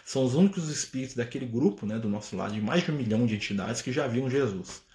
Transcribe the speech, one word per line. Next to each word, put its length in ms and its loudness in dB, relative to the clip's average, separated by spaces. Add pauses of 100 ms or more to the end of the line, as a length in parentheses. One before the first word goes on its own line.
são 200 0
os 100 2
únicos 340 4
espíritos 460 -6
daquele 320 -2
grupo, 400 0
né, 100 -4
do 120 -2
Nosso 260 -4
Lar, 160 -4
de 100 -4
mais 220 2
de 80 -2
um 60 0
milhão 300 2
de 100 2
entidades 440 -2
que 120 -4
já 160 0
viram 200 0
Jesus, 540 -2 (120)